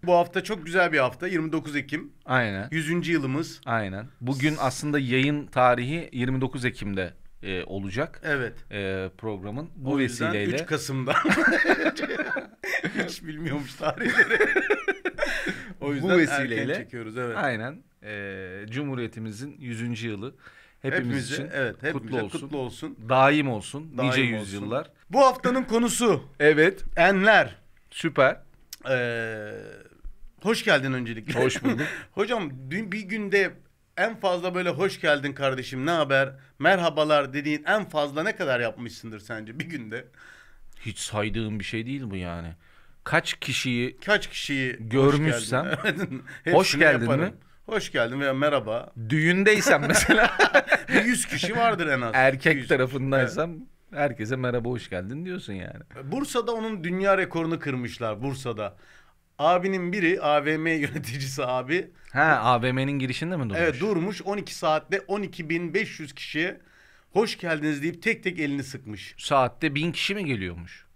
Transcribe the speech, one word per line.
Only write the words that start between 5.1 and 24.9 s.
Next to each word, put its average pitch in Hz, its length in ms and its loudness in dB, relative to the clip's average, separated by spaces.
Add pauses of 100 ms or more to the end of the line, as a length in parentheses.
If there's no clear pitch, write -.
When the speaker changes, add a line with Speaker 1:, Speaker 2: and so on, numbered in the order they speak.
Speaker 2:
tarihi 127 640 2
yirmi 127 280 0
dokuz 127 240 -4
Ekim'de, 98 480 -4 (300)
e, 92 220 -4
olacak. 98 600 -6
Speaker 1:
Evet. 135 280 -2 (200)
Speaker 2:
E, 95 460 -4
programın. 110 580 -8
Bu 135 160 -4
Speaker 1:
O 143 80 0
yüzden 127 320 -2
Speaker 2:
vesileyle. 104 240 0
Speaker 1:
üç 160 100 -4
Kasım'da. 135 480 -4
<laughs> - 1900 0
Hiç - 180 -10
bilmiyormuş 156 500 -6
tarihleri. - 640 2 (1400)
O 139 80 -6
Speaker 2:
Bu 143 60 0
Speaker 1:
yüzden 180 240 2
Speaker 2:
vesileyle. 135 440 2
Speaker 1:
erken 135 120 -2 (100)
çekiyoruz, 113 340 -10
evet. 120 180 -4
Speaker 2:
Aynen. 131 460 -4 (200)
E, 98 680 -10
Cumhuriyetimizin 120 920 -8
yüzüncü 117 480 -6
yılı 107 260 -8 (480)
hepimiz 131 240 -2
Speaker 1:
Hepimize, 135 280 -4
Speaker 2:
için 143 200 -6
Speaker 1:
evet, 123 280 -2
hepimize 135 280 -4
Speaker 2:
kutlu 120 120 -2
olsun. 107 180 -6
Speaker 1:
kutlu 139 180 -8
olsun. 135 400 -8 (100)
Speaker 2:
Daim 139 420 6
olsun. 131 480 -8
Speaker 1:
Daim 127 120 2
Speaker 2:
Nice 131 120 4
Speaker 1:
olsun. 123 160 2
Speaker 2:
yüzyıllar. 101 520 -6 (200)